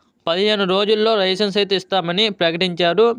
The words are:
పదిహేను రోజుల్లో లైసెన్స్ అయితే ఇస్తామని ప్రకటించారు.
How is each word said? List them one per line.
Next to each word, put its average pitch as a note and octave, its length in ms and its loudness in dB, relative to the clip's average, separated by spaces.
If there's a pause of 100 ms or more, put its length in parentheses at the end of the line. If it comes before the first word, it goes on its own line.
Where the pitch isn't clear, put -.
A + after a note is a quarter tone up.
(280)
పదిహేను G3 380 0
రోజుల్లో G#3+ 500 0
లైసెన్స్ F#3+ 420 -2
అయితే G3+ 180 0
ఇస్తామని F#3 560 -2
ప్రకటించారు. F3 760 0 (140)